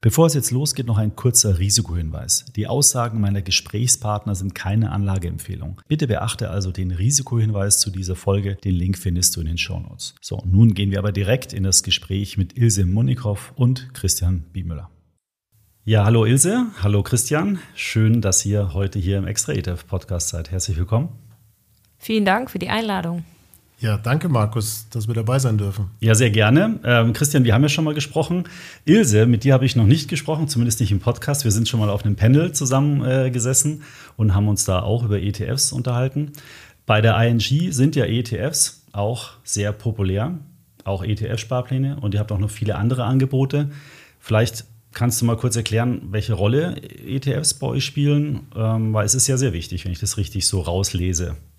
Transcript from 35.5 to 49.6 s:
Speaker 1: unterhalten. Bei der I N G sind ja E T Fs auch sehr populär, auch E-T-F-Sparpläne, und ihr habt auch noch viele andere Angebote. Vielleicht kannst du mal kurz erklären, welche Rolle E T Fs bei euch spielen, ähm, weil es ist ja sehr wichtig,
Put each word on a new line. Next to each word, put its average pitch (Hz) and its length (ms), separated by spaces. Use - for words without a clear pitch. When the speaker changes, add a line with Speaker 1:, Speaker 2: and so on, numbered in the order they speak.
Speaker 1:
unterhalten. 131 640
Bei 107 140
der 110 240
I 120 60
N 120 80
G 156 340
sind 143 240
ja 135 80
E 110 180
T 110 160
Fs - 540
auch 104 380
sehr 104 260
populär, 104 680
auch 98 220
E-T-F-Sparpläne, 127 960
und 104 120
ihr 104 60
habt 107 140
auch 101 40
noch 104 140
viele 104 240
andere 120 300
Angebote. 131 640
Vielleicht - 460
kannst 120 280
du 120 40
mal 117 120
kurz 113 180
erklären, 113 460
welche 107 220
Rolle 117 480
E - 400
T 139 100
Fs - 220
bei - 140
euch 131 180
spielen, 147 560
ähm, 110 340
weil 107 140
es 107 100
ist 131 120
ja 131 100
sehr 123 160
wichtig, 85 320